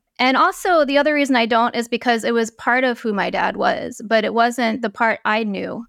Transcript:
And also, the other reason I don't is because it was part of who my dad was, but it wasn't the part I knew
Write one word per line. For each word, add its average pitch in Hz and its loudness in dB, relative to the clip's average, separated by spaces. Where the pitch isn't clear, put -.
And 254 2
also, 339 2
the 277 2
other 294 2
reason 277 2
I 233 2
don't 233 2
is 233 -2
because 233 0
it 233 0
was 226 0
part 254 0
of 247 0
who 220 -4
my 185 -2
dad 185 -2
was, - -2
but 220 0
it 208 -2
wasn't 233 0
the 214 -2
part 226 0
I 214 0
knew 202 -6